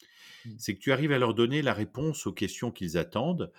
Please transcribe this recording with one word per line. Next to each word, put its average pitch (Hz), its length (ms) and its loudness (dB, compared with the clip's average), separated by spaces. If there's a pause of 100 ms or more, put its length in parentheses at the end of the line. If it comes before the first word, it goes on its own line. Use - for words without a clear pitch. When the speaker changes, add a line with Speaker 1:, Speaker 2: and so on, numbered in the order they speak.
(460)
Speaker 1:
Mm. 110 120 -12
Speaker 2:
C'est - 180 -4
que - 40 -12
tu 135 120 0
arrives 143 200 2
à 135 60 4
leur 120 160 4
donner 120 280 4
la 131 120 2
réponse 127 540 -4
aux 95 60 -2
questions 104 380 -4
qu'ils 85 260 -4
attendent 113 600 -2